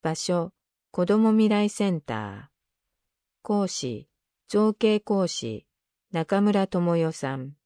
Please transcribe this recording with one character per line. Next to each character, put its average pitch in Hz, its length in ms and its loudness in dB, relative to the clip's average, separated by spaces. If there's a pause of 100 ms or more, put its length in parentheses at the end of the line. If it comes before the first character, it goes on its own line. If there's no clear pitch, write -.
場 160 120 -4
所、 175 380 -2 (380)
子 180 160 -2
ど 202 120 2
も 220 140 4
未 220 160 4
来 208 220 2
セ 202 200 -2
ン 165 120 -2
タ 117 120 -8
ー。 107 320 -10 (960)
講 202 240 0
師、 123 420 -8 (400)
造 214 260 2
形 214 260 2
講 196 260 0
師、 110 400 -8 (440)
中 190 320 0
村 202 240 2
智 175 300 0
代 160 160 0
さ 135 240 -6
ん。 135 300 -12